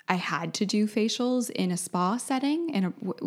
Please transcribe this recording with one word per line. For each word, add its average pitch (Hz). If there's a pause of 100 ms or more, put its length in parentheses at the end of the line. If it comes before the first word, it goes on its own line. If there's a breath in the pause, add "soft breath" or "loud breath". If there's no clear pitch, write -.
I 185
had 165
to 208
do 208
facials 247
in 185
a 175
spa 180
setting, 285
in 196
a, 170
w-, - (120)